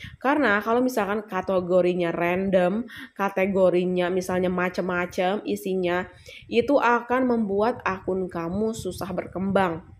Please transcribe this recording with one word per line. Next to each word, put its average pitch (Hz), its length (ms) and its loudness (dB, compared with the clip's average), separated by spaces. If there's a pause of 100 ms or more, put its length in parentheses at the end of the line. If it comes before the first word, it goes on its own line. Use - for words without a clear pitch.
(180)
Karena 247 480 2
kalau 233 160 2
misalkan 214 480 -2
kategorinya 180 800 2
random, 185 800 0 (240)
kategorinya 185 960 2
misalnya 185 400 0
macem-macem 180 960 -2
isinya, 185 640 -2 (400)
itu 233 320 4
akan 240 480 2
membuat 226 560 0
akun 190 400 -2
kamu 185 480 -4
susah 185 400 -8
berkembang. 180 880 -2